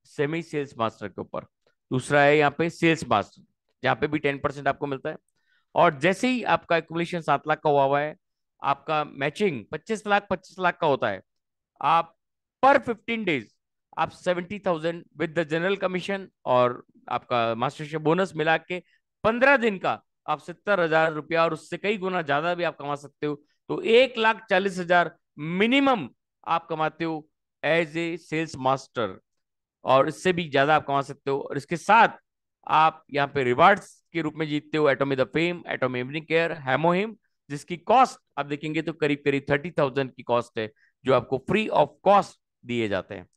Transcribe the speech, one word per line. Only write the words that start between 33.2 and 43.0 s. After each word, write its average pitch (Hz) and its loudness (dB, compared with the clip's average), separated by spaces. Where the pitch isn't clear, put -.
पे 139 0
रिवार्ड्स 165 4
के 165 -4
रूप 156 -6
में 156 -4
जीतते 147 -4
हो 151 4
Atomy 135 0
the 127 0
Fame, 170 -2
Atomy 127 -4
Evening 151 -10
Care, 165 0
Hemohim, 175 0
जिसकी 147 -8
कॉस्ट 247 2
आप 143 -6
देखेंगे 151 -6
तो 160 -6
करीब, 147 -2
करीब 139 0
थर्टी 147 0
थाउजेंड 135 -2
की 131 -18
कॉस्ट 120 -2
है, 110 -4
जो 127 4
आपको 123 -2
free 214 0
of 151 4
cost 196 4
दिए 120 -2
जाते 98 -4